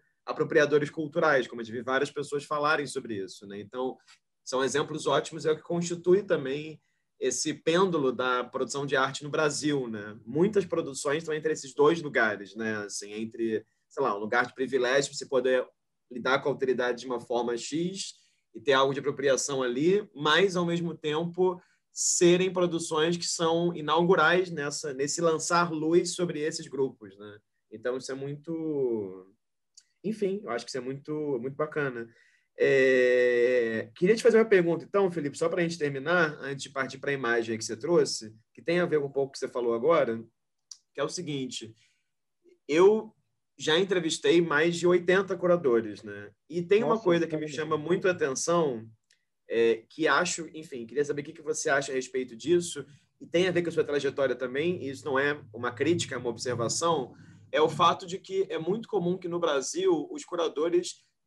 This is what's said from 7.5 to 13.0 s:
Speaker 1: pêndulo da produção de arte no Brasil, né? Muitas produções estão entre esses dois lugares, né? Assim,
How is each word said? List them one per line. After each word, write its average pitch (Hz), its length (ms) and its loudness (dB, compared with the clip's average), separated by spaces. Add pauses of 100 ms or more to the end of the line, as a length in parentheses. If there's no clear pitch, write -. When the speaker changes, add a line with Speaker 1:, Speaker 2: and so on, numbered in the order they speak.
Speaker 1:
pêndulo 165 580 2
da 123 320 0
produção 135 420 -4
de 143 100 0
arte 135 280 0
no 147 60 -8
Brasil, 147 580 0
né? 107 380 -10
Muitas 180 400 2
produções 147 540 -4
estão 156 160 -4
entre 156 180 -2
esses 139 200 -10
dois 160 280 4
lugares, 107 540 -2
né? 110 220 -4
Assim, 101 360 -10